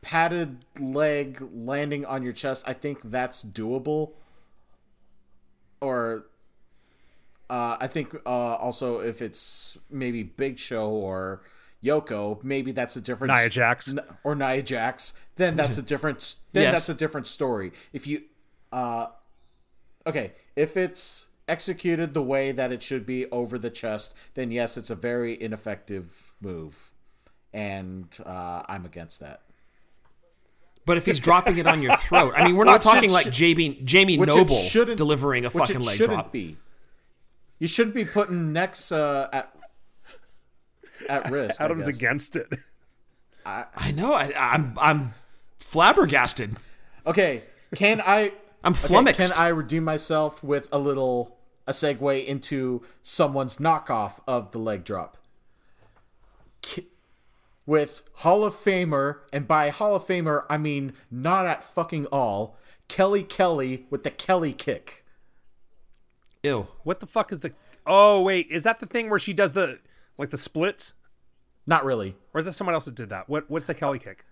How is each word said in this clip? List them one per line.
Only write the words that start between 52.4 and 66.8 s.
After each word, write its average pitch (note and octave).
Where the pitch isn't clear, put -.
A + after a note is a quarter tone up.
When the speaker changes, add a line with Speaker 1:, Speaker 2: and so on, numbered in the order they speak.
Speaker 1:
someone's C#3
knockoff C#3
of A#2+
the A#2
leg G#2+
drop? F#2
K-, -
with D3
Hall G3+
of G#3
Famer, D3+
and C#3
by D3+
Hall G3+
of F#3
Famer D#3+
I D3+
mean C#3+
not E3+
at E3
fucking E3
all, A2+
Kelly G3
Kelly C#3
with C3+
the C#3+
Kelly E3+
kick. -
Speaker 3:
Ew. B2